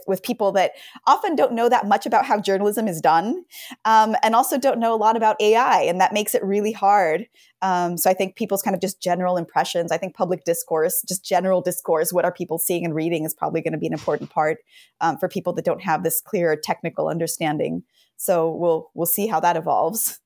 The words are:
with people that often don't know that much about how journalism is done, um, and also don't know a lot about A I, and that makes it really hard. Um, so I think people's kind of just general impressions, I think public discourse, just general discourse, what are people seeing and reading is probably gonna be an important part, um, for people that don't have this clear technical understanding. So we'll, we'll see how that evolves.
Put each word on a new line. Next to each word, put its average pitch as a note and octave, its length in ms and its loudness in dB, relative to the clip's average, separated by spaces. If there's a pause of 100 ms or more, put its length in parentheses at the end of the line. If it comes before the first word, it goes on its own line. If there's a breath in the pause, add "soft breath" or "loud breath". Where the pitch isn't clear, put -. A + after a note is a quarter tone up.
with F#3+ 160 -2
people G#3 300 0
that F#3 220 2 (340 loud breath)
often D#4 280 2
don't B3+ 180 2
know A#3 140 2
that A#3+ 200 2
much G#3 180 0
about A3 180 2
how A3 160 0
journalism G#3 480 0
is D#3+ 140 -6
done, F3+ 420 2 (400 loud breath)
um, A3 380 4
and A3 140 2
also C4 240 2
don't B3+ 200 2
know A3+ 140 0
a - 20 0
lot A3 220 2
about A3 220 2
A G#3+ 160 6
I, A#3 260 4
and F3 180 0
that F#3 140 4
makes G#3+ 220 -2
it - 80 0
really G3+ 280 0
hard. G3 560 2 (360 soft breath)
Um, F3 340 0
so F#3+ 140 2
I - 20 6
think F#3+ 220 -2
people's G3+ 260 -2
kind G3 140 -2
of E3+ 60 -2
just - 200 -6
general F3+ 360 0
impressions, E3 540 -2
I E3 60 0
think F3+ 180 -8
public F3 280 -2
discourse, E3 640 -2
just - 180 -8
general F#3 360 2
discourse, E3+ 520 -2
what F3 120 2
are F3+ 60 0
people E3 280 -6
seeing F3 260 -2
and E3 80 -4
reading D#3 320 -2
is - 80 -6
probably D#3+ 280 -4
gonna D#3 180 -4
be D#3+ 80 -4
an D#3+ 60 -4
important D3 360 -4
part, D#3 300 -2 (400 soft breath)
um, D3 180 -2
for F#3 100 -4
people F3 260 -4
that D#3 120 -4
don't D#3 160 -2
have F#3 220 -2
this E3 180 -2
clear E3+ 340 0
technical D#3+ 520 -4
understanding. D#3+ 760 -4 (360)
So E3 340 0
we'll, D#3+ 420 -2
we'll E3 140 -2
see G3+ 180 -2
how F#3+ 140 0
that F3 180 2
evolves. D#3+ 680 -2